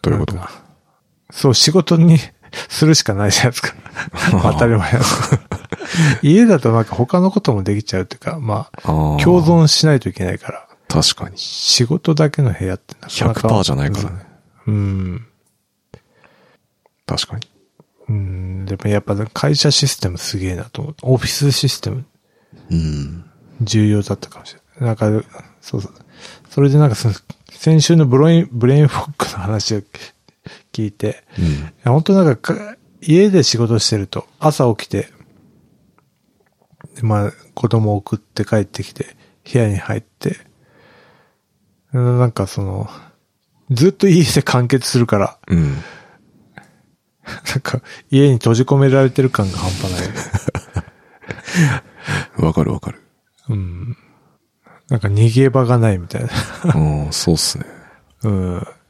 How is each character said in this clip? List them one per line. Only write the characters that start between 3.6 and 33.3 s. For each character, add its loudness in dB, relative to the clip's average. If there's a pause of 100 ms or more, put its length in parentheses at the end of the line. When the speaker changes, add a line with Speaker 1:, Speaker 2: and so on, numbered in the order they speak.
Speaker 2:
か。 -6 (580)
Speaker 1:
<laughs> 2
Speaker 2:
当 2
た 2
り 4
前 0
だ。 2 (1200)
家 6
だ 4
と 2
な 4
ん 2
か -10
他 0
の 4
こ 0
と -2
も 0
で -2
き -4
ち -6
ゃ -2
う -2
っ -6
て -16
い -20
う -20
か、 -8
ま -4
あ、 -20
Speaker 1:
あ 0
ー。 0
Speaker 2:
共 4
存 6
し 2
な 4
い 2
と -6
い -8
け -6
な -4
い -6
か -14
ら。 -16 (200)
Speaker 1:
確 0
か -10
に。 -18
Speaker 2:
仕 -2
事 -2
だ 2
け -2
の 2
部 -6
屋 -4
っ -12
て -20
な -20
か -20
な -18 (240)
か。 -8
Speaker 1:
百 0
パ 4
ー 2
じ -2
ゃ 0
な -2
い -2
か -4
ら -6
ね。 -14 (420)
Speaker 2:
う -2
ん。 -2 (1800)
Speaker 1:
確 -6
か -14
に。 -14 (600)
Speaker 2:
う -2
ん、 -6
で -6
も -4
や 2
っ -20
ぱ -4
会 -2
社 2
シ 0
ス -6
テ -4
ム -6
す -8
げ -4
え -6
な -10
と -14
思 -10
っ -14
て。 -20
オ 2
フ -2
ィ -4
ス 0
シ 0
ス -6
テ -6
ム。 -8 (680)
Speaker 1:
う -4
ん。 -4 (360)
Speaker 2:
重 2
要 2
だ -4
っ -12
た -16
か -20
も -20
し -20
れ -20 (200)
な -2
い。 -
な 0
ん -4
か、 0 (500)
そ -10
う -6
そ -12
う。 -20 (540)
そ -4
れ 6
で 4
な 6
ん 4
か 0
そ -2
の、 0 (360)
先 2
週 4
の 4
ブ 4
ロ 6
イ 6
ン、 -2
ブ 0
レ 4
イ 6
ン 6
フ -4
ォ -8
ッ -14
ク -6
の -12
話 -4
を -6 (920)
聞 -4
い -8
て、 -8 (140)
Speaker 1:
う -2
ん。 0
Speaker 2:
い 2 (360)
や、 2
本 4
当 2
な 4
ん 2
か、 -6
か-、 -14 (260)
家 4